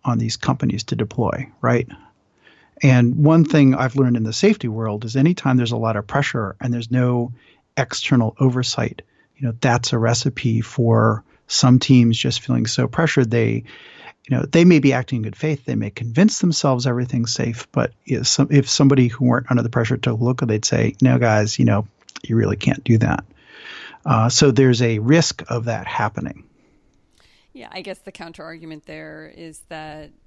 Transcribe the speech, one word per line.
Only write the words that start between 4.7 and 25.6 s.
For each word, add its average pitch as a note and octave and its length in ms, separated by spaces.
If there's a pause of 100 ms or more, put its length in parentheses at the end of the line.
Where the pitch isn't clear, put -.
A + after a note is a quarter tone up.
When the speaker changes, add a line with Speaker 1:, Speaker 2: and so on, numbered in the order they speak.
Speaker 1:
is A2+ 100
anytime C#3 420
there's A#2 140
a A#2+ 60
lot A2+ 180
of G#2 120
pressure A2+ 520
and B2 140
there's A#2 160
no B2 440 (440)
external - 640
oversight, B2 640 (340)
you C3+ 80
know, A#2 160
that's B2 320
a A#2 60
recipe A#2 600
for A2+ 640 (220)
some B2+ 320
teams A#2+ 400
just - 220
feeling A#2+ 260
so B2 220
pressured C#3 420
they, A2+ 340 (640)
you B2+ 80
know, B2 100
they E3+ 200
may F3 140
be C3+ 140
acting B2 240
in A2 40
good G#2+ 140
faith. D3+ 300
They B2 100
may A2 160
convince A#2 480
themselves C#3 480
everything's B2 440
safe, A#2+ 400
but A#2+ 200 (160)
if A#2+ 180
some-, - 240
if C#3 180
somebody C3+ 400
who A#2+ 180
weren't B2 260
under A#2+ 100
the A#2 80
pressure A#2+ 280
took A2+ 220
a A#2+ 40
look, B2 180
they'd A2 240
say, A2+ 340
"No, B2+ 200
guys, A2 400
you B2 60
know, G#2+ 220 (360)
you A2+ 140
really G2+ 180
can't - 280
do A2+ 140
that." A2 260 (840)
Uh, A#2 240
so C#3 220
there's B2 300
a A2+ 180
risk D3 500
of A#2 160